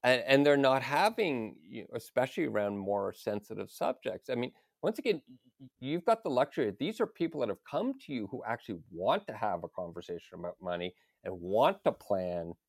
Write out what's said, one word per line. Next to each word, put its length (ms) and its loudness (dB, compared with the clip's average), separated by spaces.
And, 200 6
and 220 6
they're 120 8
not 240 4
having, 800 0
you 220 -14
know, 100 -20
especially 520 -2
around 320 0
more 340 -2
sensitive 580 -6
subjects. 600 -4
I 60 0
mean, 180 -4
once 160 -2
again, 300 -2
y-, 80 -20
y-, 100 -20
you've 260 -4
got 180 2
the 60 -2
luxury. 420 2
These 280 -4
are 80 2
people 320 -4
that 100 0
have 140 -8
come 360 -4
to 140 -12
you 140 -4
who 160 -8
actually 460 -6
want 380 2
to 60 -10
have 300 -2
a 60 -8
conversation 680 -10
about 220 -8
money 320 -4
and 160 -8
want 440 2
to 80 4
plan 640 -4